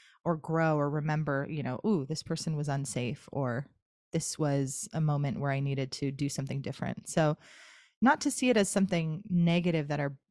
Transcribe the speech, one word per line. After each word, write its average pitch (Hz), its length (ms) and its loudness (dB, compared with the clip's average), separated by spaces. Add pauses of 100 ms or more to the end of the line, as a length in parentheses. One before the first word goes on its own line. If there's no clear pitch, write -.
(240)
or 165 120 0
grow 160 420 2
or 143 120 0
remember, 147 600 0
you 151 120 -4
know, 127 240 -4
"Ooh, 175 200 2
this 156 160 -6
person 160 340 -4
was 147 120 -2
unsafe," 139 600 -4
or, 131 360 -2 (460)
"This - 260 -4
was 139 540 0
a 165 80 -2
moment 143 400 0
where 139 100 -2
I 139 100 0
needed 139 320 -2
to 139 180 -2
do 139 180 -4
something 139 340 -6
different." - 460 -6
So 156 280 2 (640)
not 277 220 6
to 294 80 2
see 254 200 2
it 226 60 6
as 202 120 4
something 165 600 0
negative 170 600 4
that 147 120 0
our 143 160 -2 (140)